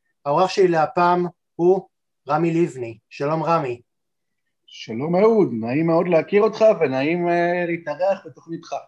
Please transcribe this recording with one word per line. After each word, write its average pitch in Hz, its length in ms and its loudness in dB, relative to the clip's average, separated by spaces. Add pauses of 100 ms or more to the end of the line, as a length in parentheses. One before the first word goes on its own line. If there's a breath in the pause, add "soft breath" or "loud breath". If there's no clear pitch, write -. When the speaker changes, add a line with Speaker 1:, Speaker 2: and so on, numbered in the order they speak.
(280)
Speaker 1:
האורח 175 220 2
שלי 190 180 4
להפעם 175 580 2 (280)
הוא 185 340 2 (400)
רמי 165 340 0
לבני. 123 360 -6 (120)
שלום 156 320 -4
רמי. 147 380 -2 (840)
Speaker 2:
שלום 143 500 -6
אהוד, 208 360 4
נעים 123 340 -4
מאוד 170 220 2
להכיר 180 340 2
אותך 220 220 2 (160)
ונעים, 156 480 -2
אה, 175 380 0
להתארח 170 600 -4
בתוכניתך. 165 480 -14 (140)